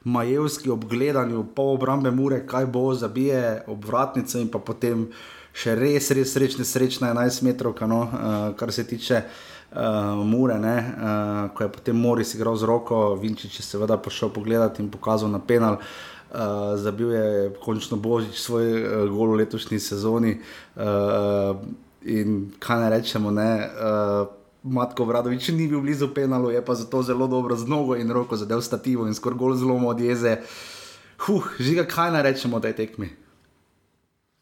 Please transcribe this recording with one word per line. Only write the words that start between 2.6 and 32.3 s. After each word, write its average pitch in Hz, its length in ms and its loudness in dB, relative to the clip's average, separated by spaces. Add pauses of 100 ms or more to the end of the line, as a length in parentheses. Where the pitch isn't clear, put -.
bo, 127 260 2
zabije 127 480 0 (240)
ob 104 180 -10
vratnico 120 560 0
in 117 80 0
pa 110 140 -4
potem 113 480 -2 (400)
še - 260 -2
res, 139 360 2
res 135 200 2
srečne-, 131 340 2
srečna 127 460 0
enajstmetrovka, 123 760 0
no, 113 200 2
eh, 110 480 -2
kar 117 180 -6
se 117 140 -2
tiče, 120 320 -2
eh, - 640 -8 (400)
Mure, 117 360 4
ne, 110 200 0
eh, 113 180 -4 (540)
ko - 160 -4
je 101 60 0
potem 113 260 -2
Moris 117 360 2
igral 113 220 0
z 110 100 -2
roko, 113 520 2
Vinčić 107 420 -6
je - 60 -12
seveda 107 320 0
prišel - 340 -2
pogledat 110 480 2
in 104 100 -2
pokazal 107 400 0
na 101 120 -2
penal. 113 400 2 (480)
Eh, 120 100 -10 (380)
zabil 104 340 -2
je 110 160 2 (300)
končno 110 400 -2
Božič 110 400 0
svoj, 117 320 0
eh, 113 180 0 (220)
gol 104 200 2
v 110 100 4
letošnji 107 420 -2
sezoni. 110 580 0 (340)
Eh, 101 840 0 (480)
in 104 540 -2
kaj 117 220 0
naj 113 140 2
rečemo, 113 380 0
ne, 107 260 2
eh, 104 720 0 (320)
Matko 127 440 -2
Obradović 120 460 0
ni 165 180 2
bil 147 140 0
blizu 139 280 0
penalu, 131 420 2
je 120 100 2
pa 123 140 -2
zato 117 260 -2
zelo 127 260 2
dobro 123 300 0
z 113 80 -2
nogo 135 300 0
in 117 160 0
roko 120 260 0
zadel 107 240 0
stativo 120 460 0
in 107 80 0
skoraj 120 240 -4
gol 131 160 2
zlomil 127 340 2
od 117 100 0
jeze. 120 380 2 (800)
Huh, 196 240 2 (140)
Žiga, 160 300 2
kaj 170 260 0
naj 156 120 2
rečemo 131 340 0